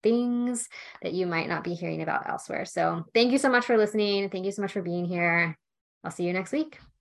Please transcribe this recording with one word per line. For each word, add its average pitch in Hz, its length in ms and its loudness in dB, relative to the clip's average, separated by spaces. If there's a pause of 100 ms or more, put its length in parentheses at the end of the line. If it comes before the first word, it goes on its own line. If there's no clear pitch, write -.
things 240 640 2 (360)
that 175 100 -4
you 180 140 0
might 165 220 -2
not 160 140 -4
be 175 120 -4
hearing 165 260 -4
about 160 260 -2
elsewhere. - 380 -6
So 165 480 -2
thank 240 180 4
you 269 60 4
so 269 120 4
much 240 160 4
for 233 120 4
listening. 208 540 2
Thank 185 140 -6
you 196 60 -2
so 202 120 -4
much 196 80 -4
for 202 100 -4
being 175 240 -2
here. 170 500 2 (480)
I'll 160 60 -4
see - 140 -4
you 175 100 0
next 185 180 -4
week. 311 280 -2 (220)